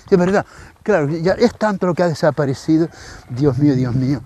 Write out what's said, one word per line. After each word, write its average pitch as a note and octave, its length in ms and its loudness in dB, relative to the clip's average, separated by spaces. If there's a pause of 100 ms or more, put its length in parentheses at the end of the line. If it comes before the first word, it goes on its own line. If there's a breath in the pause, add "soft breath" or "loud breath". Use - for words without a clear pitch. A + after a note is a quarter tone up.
sí, - 140 0
es F#3 40 6
verdad. F#3+ 260 0 (380 loud breath)
Claro, E3 260 0
ya E3 240 -2
es - 240 0
tanto G3+ 300 -2
lo F3 80 0
que F3+ 80 -2
ha F3 60 2
desaparecido. D#3 800 0 (420 loud breath)
Dios C3 260 0
mío, C#3+ 180 4
Dios B2+ 200 -2
mío. C3 320 -2